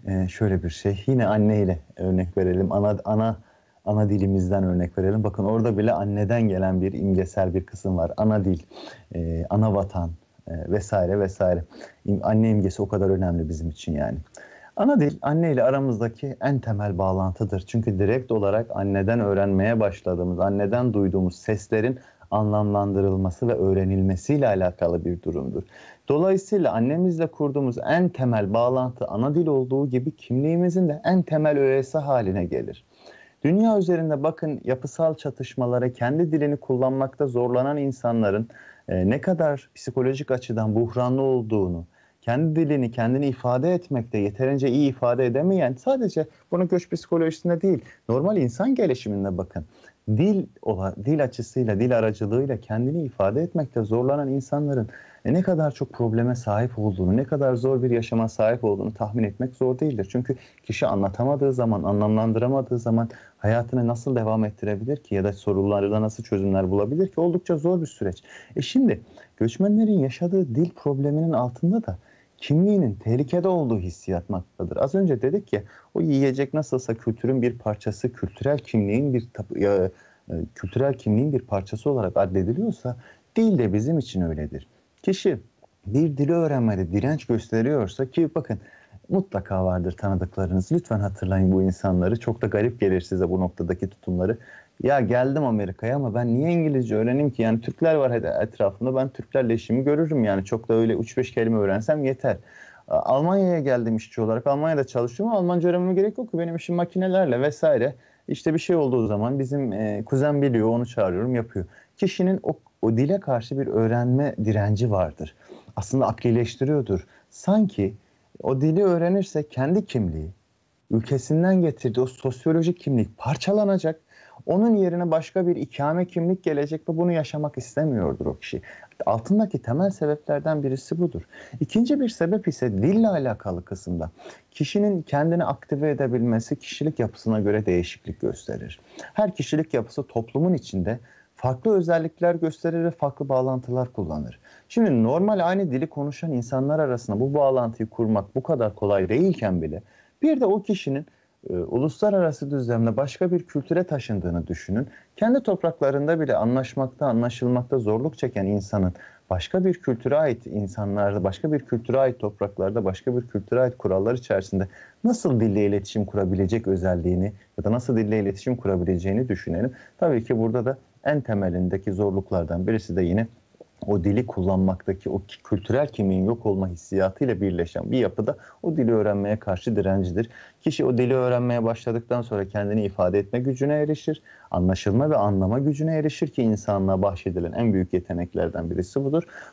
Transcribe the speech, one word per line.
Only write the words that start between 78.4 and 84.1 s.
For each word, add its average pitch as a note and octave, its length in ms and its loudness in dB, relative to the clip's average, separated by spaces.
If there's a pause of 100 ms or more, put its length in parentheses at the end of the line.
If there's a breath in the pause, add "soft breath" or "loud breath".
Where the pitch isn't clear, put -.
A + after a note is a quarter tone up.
kimliğin A#2 560 0
bir A#2+ 200 -2
tap-, - 220 -10
ya, G2 340 2 (400 soft breath)
e, - 40 -6 (200)
kültürel C3 400 -2
kimliğin B2+ 380 0
bir C3 80 -2
parçası G#2 500 -4
olarak A2 260 -2
addediliyorsa A2 800 0 (400 loud breath)
dil A3 220 4
de G#2+ 140 2
bizim B2+ 260 0
için G2 220 -4